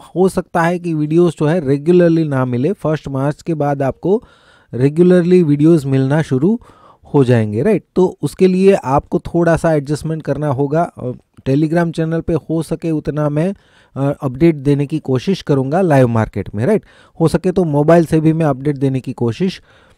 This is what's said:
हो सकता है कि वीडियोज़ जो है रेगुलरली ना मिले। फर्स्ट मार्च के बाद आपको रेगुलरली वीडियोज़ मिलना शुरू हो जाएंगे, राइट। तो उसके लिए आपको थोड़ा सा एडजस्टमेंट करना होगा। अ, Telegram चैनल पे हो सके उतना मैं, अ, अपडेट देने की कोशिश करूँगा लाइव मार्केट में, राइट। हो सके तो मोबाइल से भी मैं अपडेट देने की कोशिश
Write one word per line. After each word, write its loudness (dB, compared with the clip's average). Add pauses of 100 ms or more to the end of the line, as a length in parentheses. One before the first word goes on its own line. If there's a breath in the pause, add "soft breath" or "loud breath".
(160)
हो 2
सकता -4
है 0
कि -6
वीडियोज़ 0
जो 0
है -2
रेगुलरली 2
ना -2
मिले। -2
फर्स्ट -4
मार्च -4
के -6
बाद -2
आपको -2 (500 soft breath)
रेगुलरली 4
वीडियोज़ 2
मिलना 0
शुरू 0 (520 soft breath)
हो 6
जाएंगे, 0
राइट। 0 (120)
तो 2
उसके 0
लिए 4
आपको -2
थोड़ा 0
सा 0
एडजस्टमेंट -4
करना -4
होगा। -2
अ, -10 (380)
Telegram 0
चैनल -4
पे -4
हो -4
सके -6
उतना -4
मैं, -2 (420 soft breath)
अ, -2
अपडेट 0
देने 0
की -4
कोशिश -4
करूँगा -2
लाइव 4
मार्केट -4
में, -4
राइट। 0 (340 soft breath)
हो 2
सके 0
तो 0
मोबाइल 2
से 0
भी 2
मैं -2
अपडेट -2
देने -2
की -10
कोशिश -4 (360 soft breath)